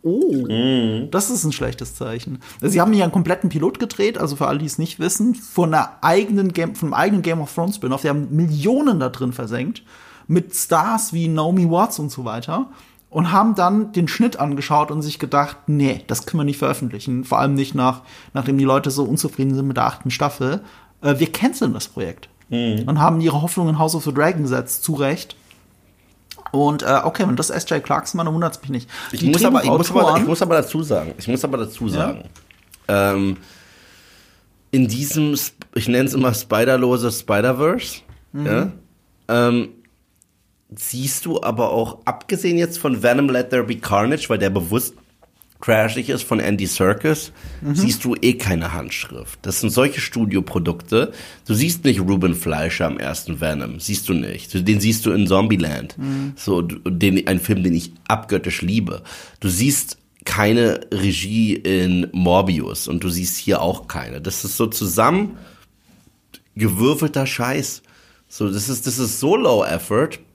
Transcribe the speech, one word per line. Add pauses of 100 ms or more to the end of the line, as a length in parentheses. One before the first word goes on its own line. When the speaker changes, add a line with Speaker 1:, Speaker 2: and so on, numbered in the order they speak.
Speaker 1:
oh,
oh,
Speaker 2:
Mhm.
Speaker 1:
das
ist
ein
schlechtes
Zeichen. (220)
Sie
haben
ja
einen
kompletten
Pilot
gedreht,
also
für
alle,
die
es
nicht
wissen,
von
einer (100)
eigenen
Game,
von
einem
eigenen
Game
of
Thrones
Spin-off.
Die
haben
Millionen
da
drin
versenkt, (440)
mit
Stars
wie
Naomi
Watts
und
so
weiter. (440)
Und
haben
dann
den
Schnitt
angeschaut
und
sich
gedacht, (120)
"Nee,
das
können
wir
nicht
veröffentlichen."
Vor
allem
nicht
nach, (320)
nachdem
die
Leute
so
unzufrieden
sind
mit
der
achten
Staffel. (420)
"Äh,
wir
canceln
das
Projekt." (220)
Speaker 2:
Mhm.
Speaker 1:
Und
haben
ihre
Hoffnung
in
House
of
the
Dragon
gesetzt,
zu
Recht. (1120)
Und,
äh,
okay,
wenn
das
S
J
Clarkson
war,
dann
wundert's
mich
nicht. (240)
Speaker 2:
Ich
Speaker 1:
Die
Speaker 2:
muss
aber,
ich
muss
aber,
Speaker 1:
Drehbuchautoren
Speaker 2:
ich
muss
aber
dazu
sagen,
ich
muss
aber
dazu
Speaker 1:
Ja?
Speaker 2:
sagen, (640)
ähm, (1300)
in
diesem
Sp-, (180)
ich
nenn's
immer
Spider-lose
Spider-Verse, (340)
Speaker 1:
Mhm.
Speaker 2:
ja, (580)
ähm, (1040)
siehst
du
aber
auch,
abgesehen
jetzt
von
Venom
Let
There
Be
Carnage,
weil
der
bewusst (640)
trashig
ist
von
Andy
Serkis, (300)
Speaker 1:
Mhm.
Speaker 2:
siehst
du
eh
keine
Handschrift.
Das
sind
solche
Studioprodukte. (340)
Du
siehst
nicht
Ruben
Fleischer
am
ersten
Venom.
Siehst
du
nicht.
Du,
den
siehst
du
in
Zombieland.
Speaker 1:
Mhm.
Speaker 2:
So,
du, (120)
den,
ein
Film,
den
ich (140)
abgöttisch
liebe. (380)
Du
siehst (280)
keine (100)
Regie
in
Morbius
und
du
siehst
hier
auch
keine.
Das
ist
so
zusammengewürfelter
Scheiß. (460)
So,
das
ist,
das
ist
so
low
effort (140)